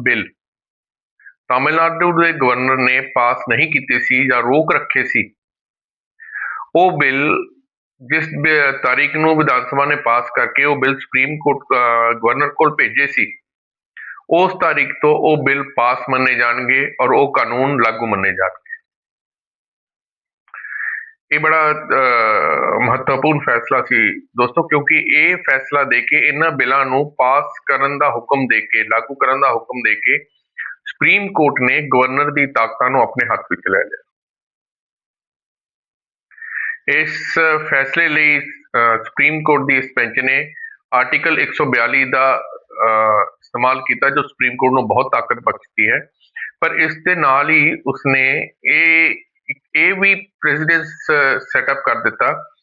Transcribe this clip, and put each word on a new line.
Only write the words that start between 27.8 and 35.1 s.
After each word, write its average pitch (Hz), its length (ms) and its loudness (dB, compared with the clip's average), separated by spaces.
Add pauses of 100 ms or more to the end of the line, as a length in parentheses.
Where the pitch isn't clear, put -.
ਦਾ 139 120 2
ਹੁਕਮ 127 360 0
ਦੇ 113 140 2
ਕੇ, 110 240 -2
ਲਾਗੂ 113 300 -2
ਕਰਨ 135 260 0
ਦਾ 135 120 4
ਹੁਕਮ 120 320 -6
ਦੇ 110 100 2
ਕੇ 131 300 -2 (340)
ਸੁਪਰੀਮ - 720 -4
ਕੋਰਟ 143 420 0
ਨੇ 147 240 -2
ਗਵਰਨਰ 131 360 2
ਦੀ 143 160 0
ਤਾਕਤਾਂ 123 440 -2
ਨੂੰ 131 120 2
ਆਪਣੇ 117 300 -2
ਹੱਥ 98 80 -2
ਵਿੱਚ - 300 -8
ਲੈ 95 80 2
ਲਿਆ। - 240 -4 (3000)